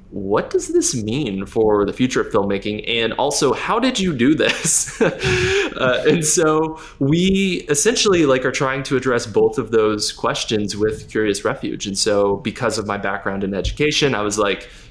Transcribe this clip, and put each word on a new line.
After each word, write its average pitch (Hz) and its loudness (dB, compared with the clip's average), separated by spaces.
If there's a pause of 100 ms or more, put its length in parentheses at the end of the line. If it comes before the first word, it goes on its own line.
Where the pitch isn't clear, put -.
"What 101 -2
does 349 -2
this 320 0
mean 107 -4
for 107 2
the 101 -2
future 127 0
of - -4
filmmaking? 101 -2
And 113 0
also, 139 0
how 196 -2
did 247 0
you 185 0
do 131 4
this?" - 0
<laughs> - 4 (680)
Uh, 127 2
and 160 2
so 156 2 (200)
we 180 2
essentially, 190 2
like, 131 4
are 131 0
trying 135 -2
to 135 -2
address 123 0
both 110 2
of 113 -4
those 107 2
questions 107 -4
with 107 -2
Curious 107 0
Refuge. 120 -4
And 98 -6
so 101 2
because 110 -4
of 104 -4
my 101 -2
background 98 -4
in 98 -2
education, 143 0
I 104 0
was 104 -2
like, 101 0 (240)